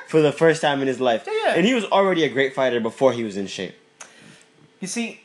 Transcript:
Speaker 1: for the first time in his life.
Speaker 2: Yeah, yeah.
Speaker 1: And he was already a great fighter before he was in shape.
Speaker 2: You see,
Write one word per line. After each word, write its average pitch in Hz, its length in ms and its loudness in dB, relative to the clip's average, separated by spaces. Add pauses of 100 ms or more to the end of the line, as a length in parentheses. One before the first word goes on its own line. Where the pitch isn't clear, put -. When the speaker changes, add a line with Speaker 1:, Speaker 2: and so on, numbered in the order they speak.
Speaker 1:
for 156 120 2
the 147 120 4
first 160 280 2
time 143 220 0
in 135 60 0
his 123 120 -4
life. 117 260 0
Speaker 2:
Yeah, 415 60 -6 (140)
yeah. 240 80 0
Speaker 1:
And 170 100 2
he 254 100 4
was 226 120 0
already 185 380 2
a 139 40 0
great 131 260 0
fighter 127 260 0
before 117 320 2
he 117 120 -4
was 101 120 -6
in 98 100 -4
shape. 95 280 -8 (1040)
Speaker 2:
You 185 80 -10
see, 233 360 -8